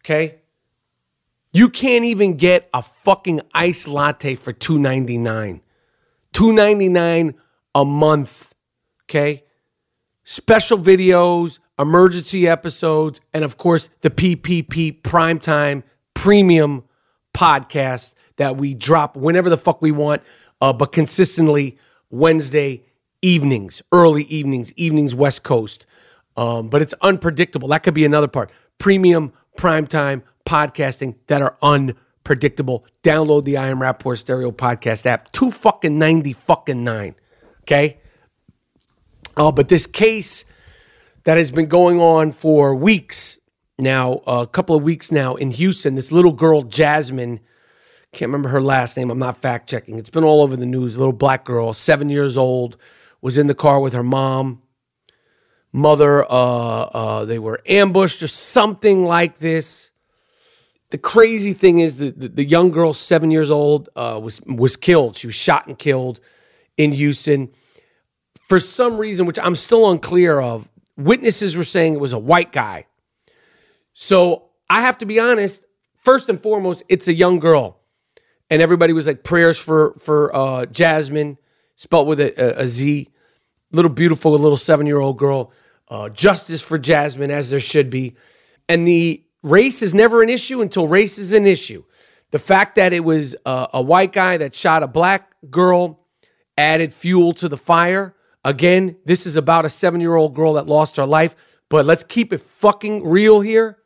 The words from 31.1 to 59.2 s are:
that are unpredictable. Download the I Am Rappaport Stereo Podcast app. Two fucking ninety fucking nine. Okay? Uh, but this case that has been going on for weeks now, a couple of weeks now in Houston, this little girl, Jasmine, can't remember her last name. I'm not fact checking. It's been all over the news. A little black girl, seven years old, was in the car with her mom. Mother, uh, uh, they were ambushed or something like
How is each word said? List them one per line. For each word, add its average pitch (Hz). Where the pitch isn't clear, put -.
that 143
are 139
unpredictable. 139
Download 156
the 139
I 135
Am 131
Rappaport 131
Stereo 127
Podcast 117
app. -
Two 254
fucking 165
ninety 156
fucking 139
nine. 107
Okay? 147
Uh, 151
but 135
this 175
case -
that 160
has 165
been 160
going 175
on 160
for 147
weeks 170
now, 131
a 120
couple 175
of 147
weeks 156
now 131
in 135
Houston, 143
this 131
little 175
girl, 151
Jasmine, 127
can't -
remember 139
her 135
last 131
name. 123
I'm 123
not 127
fact 120
checking. 113
It's 110
been 160
all 151
over 135
the 123
news. 123
A -
little 135
black 131
girl, 117
seven 147
years 143
old, 127
was 127
in 143
the 143
car 143
with 135
her 123
mom. 131
Mother, 143
uh, -
uh, 117
they 117
were 110
ambushed 190
or 156
something 208
like 170